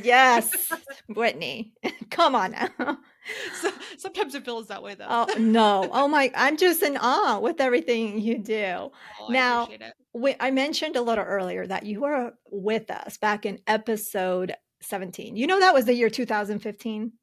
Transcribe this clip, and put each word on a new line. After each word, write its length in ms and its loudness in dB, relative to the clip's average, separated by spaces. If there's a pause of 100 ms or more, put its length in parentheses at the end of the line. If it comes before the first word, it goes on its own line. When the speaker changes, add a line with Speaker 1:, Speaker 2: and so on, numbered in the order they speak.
Speaker 1:
yes, 680 6 (200)
Speaker 2:
<laughs> 180 -20
Speaker 1:
Whitney, 640 -4 (180)
<laughs> 200 -16
come 240 4
on 160 0
now. 460 -6 (640)
Speaker 2:
So, 100 -2 (260)
sometimes 380 -6
it 100 -10
feels 220 -10
that 160 -12
way, 120 -12
though. 140 -16
Speaker 1:
Oh, 300 2
no. 520 6
Oh, 160 2
my, 280 4
I'm 220 2
just 260 4
in 140 0
awe 420 2
with 220 -2
everything 580 0
you 180 0
do. 280 -2
Speaker 2:
Oh, 260 -6 (380)
I 20 -2
Speaker 1:
Now, 320 2
Speaker 2:
appreciate 240 -12
it. 60 -16 (200)
Speaker 1:
we, 260 0
I 120 0
mentioned 440 -2
a 60 0
little 220 0
earlier 420 -4
that 200 -6
you 160 -6
were 320 -2 (180)
with 400 -4
us 260 -12
back 280 -2
in 200 -6
episode 880 -2 (280)
seventeen. 560 -10
You 100 0
know 120 2
that 140 6
was 120 6
the 80 4
year 160 4
two 160 -4
thousand 340 -2
fifteen? 640 -8